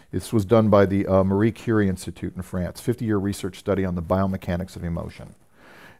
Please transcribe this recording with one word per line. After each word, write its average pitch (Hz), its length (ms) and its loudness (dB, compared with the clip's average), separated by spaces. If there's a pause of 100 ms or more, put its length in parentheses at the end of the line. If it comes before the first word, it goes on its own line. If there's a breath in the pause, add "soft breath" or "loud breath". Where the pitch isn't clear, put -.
(120 soft breath)
This 92 220 -6
was 107 100 4
done 110 260 4
by 101 180 8
the, 98 200 0
uh, 95 160 4
Marie 98 300 2
Curie 110 340 0
Institute 92 480 -6
in 90 60 -8
France, 90 400 -8
fifty-year 113 380 -2
research 98 400 -4
study 95 260 0
on 87 100 -2
the 87 60 -4
biomechanics 92 760 -2
of 87 80 -12
emotion. 82 520 -8 (640 soft breath)